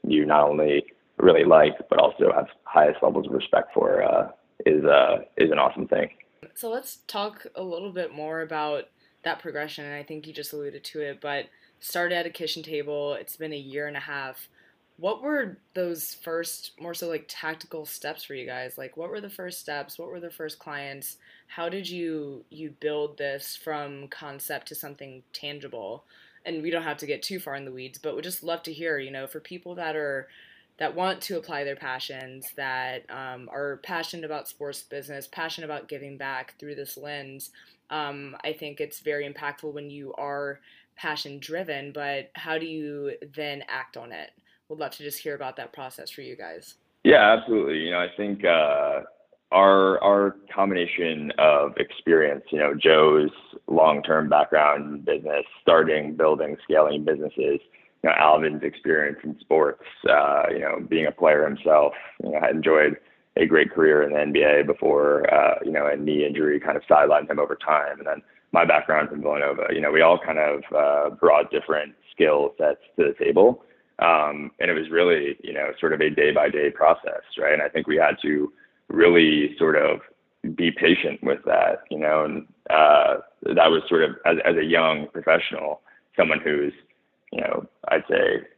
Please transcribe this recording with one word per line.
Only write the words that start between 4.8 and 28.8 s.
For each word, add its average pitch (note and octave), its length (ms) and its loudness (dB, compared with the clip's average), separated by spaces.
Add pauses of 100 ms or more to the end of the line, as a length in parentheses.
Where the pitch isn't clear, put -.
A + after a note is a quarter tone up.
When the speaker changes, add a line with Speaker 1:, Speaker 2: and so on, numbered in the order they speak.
Speaker 1:
uh, C#2+ 360 4 (180)
is D#2 140 2
an D2+ 60 0
awesome - 300 -2
thing. - 220 -2 (460)
Speaker 2:
So A#3 140 -12
let's B3+ 280 -12 (100)
talk G#3 480 -10
a F#3 80 -12
little F#3 280 -12
bit F3 220 -10
more D#3 280 -10
about D3+ 480 -8 (340)
that E3 160 -8
progression. D3+ 460 -12
And D3 100 -14
I D3 80 -14
think D#3 240 -16
you D#3 60 -20
just D3 200 -14
alluded C#3+ 300 -14
to - 180 -12
it, C#3+ 200 -12
but C#3+ 240 -8 (340)
started F3 360 -6
at E3+ 100 -4
a E3+ 40 -8
kitchen D#3+ 320 -12
table. D3 520 -8
It's - 240 -14
been D#3 160 -12
a D3 40 -12
year C#3 300 -12
and D3 100 -12
a C#3 40 -10
half. C#3 480 -14 (480)
What G#3+ 260 -8
were C#4 340 -6 (160)
those E3+ 400 -8
first, - 680 -10
more E3+ 140 -14
so, E3+ 140 -12
like, D#3 200 -8
tactical D#3+ 580 -12
steps D#3 380 -14
for C#3 120 -18
you B2+ 100 -14
guys? B2+ 320 -14
Like, C3 180 -18
what E3+ 140 -14
were G#3+ 120 -14
the G3+ 80 -18
first F3+ 320 -16
steps? C#3+ 360 -14
What E3+ 120 -16
were F3+ 100 -16
the E3+ 100 -16
first D#3 300 -16
clients? C#3 580 -16 (300)
How E3+ 220 -10
did F#3 200 -12
you, D#3 640 -10
you D3+ 280 -18
build D3 380 -8
this C#3 380 -10
from C#3+ 540 -12
concept C#3 580 -14
to D3+ 80 -18
something C#3 560 -20
tangible? C3+ 720 -14 (420)
And E3 160 -10
we E3 80 -8
don't E3 140 -4
have D3+ 140 -8
to D3+ 100 -16
get C#3+ 160 -8
too F#3+ 160 -10
far C#3+ 160 -14
in C#3 100 -14
the C3 60 -16
weeds, C3 260 -18
but - 180 -10
we'd D#3 100 -12
just F3+ 180 -14
love E3+ 200 -8
to D#3+ 100 -14
hear, D#3 260 -8